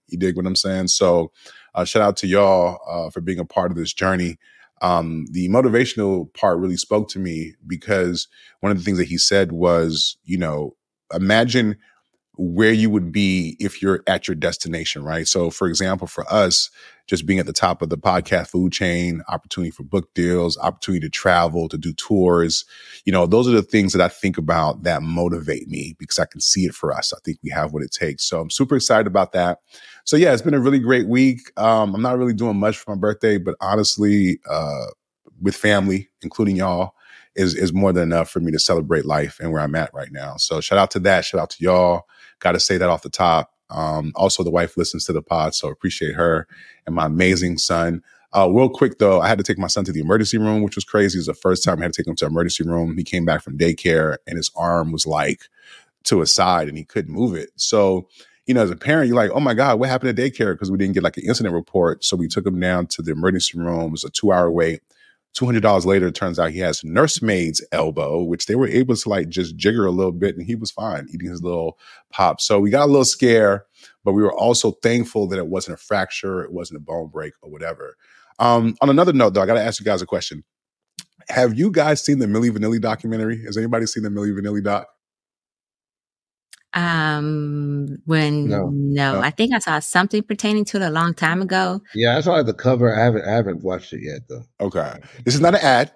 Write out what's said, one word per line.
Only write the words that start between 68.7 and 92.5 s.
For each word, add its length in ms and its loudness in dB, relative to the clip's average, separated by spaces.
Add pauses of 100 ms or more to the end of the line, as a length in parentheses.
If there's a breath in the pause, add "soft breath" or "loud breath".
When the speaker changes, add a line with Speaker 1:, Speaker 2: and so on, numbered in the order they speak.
Speaker 1:
to, 140 -4
like, 220 -2
just 260 -6
jigger 300 2
a 40 2
little 220 0
bit, 240 -2
and 80 -10
he 100 -6
was 160 -8
fine 400 -8
eating 200 -10
his 120 -10
little 360 -6 (320 loud breath)
pop. 280 0
So 220 2
we 80 2
got 160 4
a 80 6
little 140 6
scare, 580 4 (400 soft breath)
but 80 2
we 100 4
were 120 2
also 380 2 (100)
thankful 460 0
that 100 -4
it 80 -4
wasn't 260 -6
a 100 -16
fracture, 600 -4
it 100 -12
wasn't 240 -10
a 60 -16
bone 260 -8
break 320 -12
or 100 -20
whatever. 460 -12 (440 soft breath)
Um, 420 4
on 80 4
another 240 6
note, 180 4
though, 80 2
I 60 2
gotta 160 2
ask 180 -4
you 60 -12
guys 160 0
a 40 -8
question. 380 -6 (880)
Have 280 2
you 120 2
guys 340 2
seen 140 2
the 80 0
Milli 240 2
Vanilli 280 0
documentary? 680 -4
Has 100 -10
anybody 300 -2
seen 160 -6
the 80 -4
Milli 280 -2
Vanilli 240 -4
doc? 240 -2 (1900)
Speaker 2:
Um, 1300 -2
when, 420 2
Speaker 3:
No. 240 0
Speaker 2:
no, 420 0
Speaker 1:
No. 60 0
Speaker 2:
I 100 0
think 240 0
I 40 0
saw 220 -2
something 420 0
pertaining 440 -2
to 120 -4
it 40 0
a 80 0
long 240 0
time 280 0
ago. 400 -2 (120 loud breath)
Speaker 3:
Yeah, 220 2
I 60 2
saw 200 2
the 120 -2